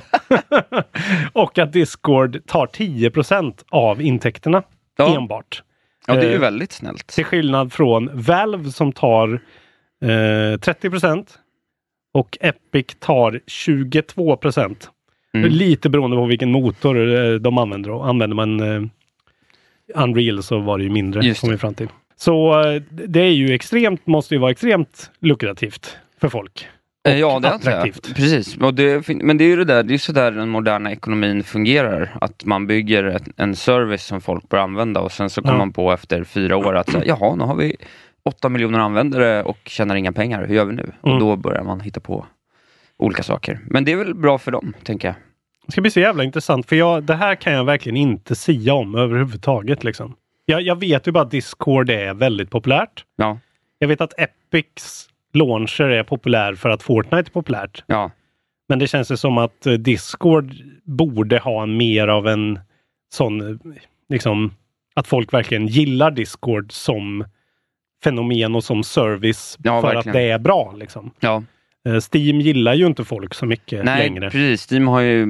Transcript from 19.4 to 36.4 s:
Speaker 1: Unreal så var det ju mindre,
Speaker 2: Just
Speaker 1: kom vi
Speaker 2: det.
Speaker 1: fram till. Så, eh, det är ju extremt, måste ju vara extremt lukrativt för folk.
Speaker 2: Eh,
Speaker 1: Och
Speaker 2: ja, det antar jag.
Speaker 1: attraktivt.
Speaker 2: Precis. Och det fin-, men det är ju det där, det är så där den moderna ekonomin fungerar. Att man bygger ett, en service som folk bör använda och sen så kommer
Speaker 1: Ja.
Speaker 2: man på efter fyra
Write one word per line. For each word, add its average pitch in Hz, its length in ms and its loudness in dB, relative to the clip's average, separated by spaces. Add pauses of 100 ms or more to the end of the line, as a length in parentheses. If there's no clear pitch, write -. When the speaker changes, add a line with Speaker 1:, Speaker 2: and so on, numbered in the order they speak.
Speaker 1:
Unreal 117 480 0
så 107 160 -2
var 104 180 -2
det 98 60 -2
ju 98 60 -2
mindre, 101 360 0
Speaker 2:
Just 113 160 2
Speaker 1:
kom 120 80 0
vi 110 60 0
Speaker 2:
det. 101 40 -6
Speaker 1:
fram 107 140 -4
till. 110 140 -8 (280)
Så, 160 460 4
eh, 151 280 0
det 165 320 -2
är 185 100 6
ju 135 220 2
extremt, 208 540 0
måste 156 280 2
ju 139 40 2
vara 127 120 2
extremt 196 680 -2
lukrativt 113 800 -2 (240)
för 151 80 0
folk. 101 380 -10 (400)
Speaker 2:
Eh, 143 60 4
Speaker 1:
Och 139 60 2
Speaker 2:
ja, 143 200 2
det 131 120 2
antar 180 200 -2
jag. 95 80 -2
Speaker 1:
attraktivt. 104 360 -6
Speaker 2:
Precis. 143 420 2
Och 131 160 2
det 143 320 2
fin-, - 180 -4
men 151 140 4
det 156 60 6
är 165 40 6
ju 175 80 6
det 175 100 0
där, 123 180 4
det 117 100 -2
är 143 40 0
så 151 140 -4
där 127 200 2
den 110 180 -4
moderna 107 420 0
ekonomin 104 520 -2
fungerar. 107 800 0
Att - 240 -6
man 101 220 -2
bygger 107 360 2
ett, 95 200 -4 (140)
en 101 180 -2
service 110 500 0
som 98 160 -10
folk 87 280 -8
bör 107 80 2
använda 98 440 -2
och 92 100 -4
sen 98 180 -4
så 101 120 -6
kommer 135 120 2
Speaker 1:
Ja. 127 40 4
Speaker 2:
man 98 160 0
på 90 180 0
efter 87 320 -2
fyra 95 340 -2